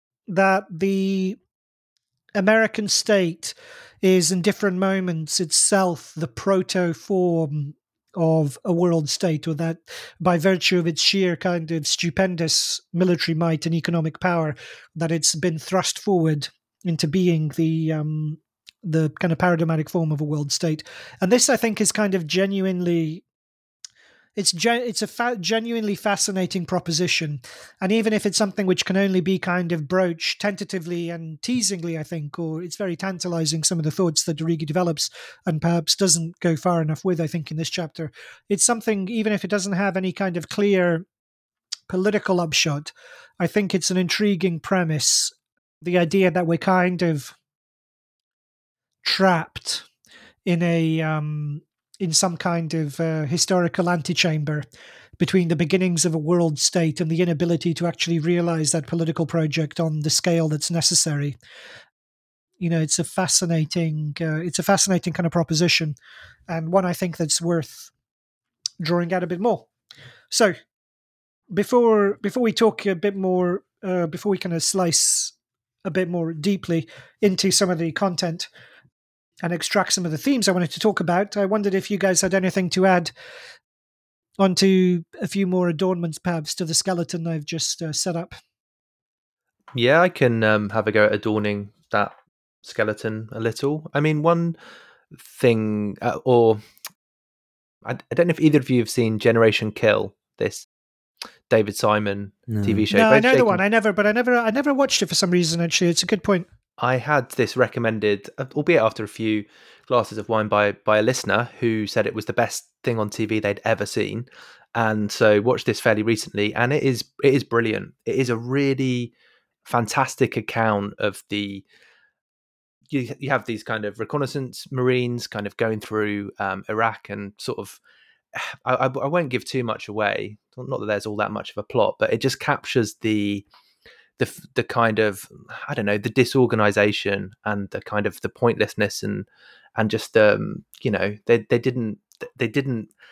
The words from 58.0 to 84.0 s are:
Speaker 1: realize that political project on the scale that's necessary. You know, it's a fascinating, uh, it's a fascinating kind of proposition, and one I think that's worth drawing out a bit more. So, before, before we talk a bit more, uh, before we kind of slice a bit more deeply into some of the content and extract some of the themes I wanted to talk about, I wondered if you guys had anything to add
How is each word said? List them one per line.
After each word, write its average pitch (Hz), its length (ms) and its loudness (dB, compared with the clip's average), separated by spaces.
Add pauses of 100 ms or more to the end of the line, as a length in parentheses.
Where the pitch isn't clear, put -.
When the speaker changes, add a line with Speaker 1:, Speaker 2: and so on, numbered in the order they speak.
Speaker 1:
realize 170 540 0
that 160 140 -2
political 165 400 -2
project 156 520 -2
on 156 220 -2
the 151 100 -2
scale 165 380 0
that's 151 220 -4
necessary. 147 640 0 (1200)
You 175 120 -2
know, 165 100 0
it's 156 180 0
a 180 60 -2
fascinating, 160 1160 -2
uh, 160 160 -2
it's 170 220 -6
a 180 60 -4
fascinating 190 480 2
kind 170 140 -2
of 160 60 -2
proposition, 160 640 0 (540)
and 165 240 -6
one 185 140 2
I 175 80 -2
think 175 220 -4
that's 160 240 -2
worth 170 500 -4 (920)
drawing 175 320 0
out 185 100 0
a 175 60 -6
bit 175 120 -4
more. 214 260 0 (640)
So, 208 240 4 (1000)
before, 208 720 4
before 226 200 -2
we 226 100 2
talk 220 340 2
a 190 100 0
bit 202 180 -2
more, 185 480 0 (220)
uh, 180 220 0
before 170 240 -4
we 185 80 0
kind 175 160 -4
of 160 80 -2
slice - 720 0 (500)
a 190 60 -4
bit 180 180 -2
more 170 240 -2
deeply 165 560 -2 (320)
into 196 300 2
some 185 200 2
of 170 80 0
the 165 140 -2
content 175 560 -2 (960)
and 170 100 -2
extract 180 400 0
some 180 140 -2
of 156 60 -2
the 156 40 -4
themes 254 320 0
I 190 40 4
wanted 180 180 0
to - 100 -10
talk 214 200 0
about, 180 360 0
I 202 80 0
wondered 202 300 0
if 190 160 -2
you 202 80 -2
guys 190 220 2
had 185 120 0
anything 185 380 0
to 185 160 4
add 180 240 4 (1300)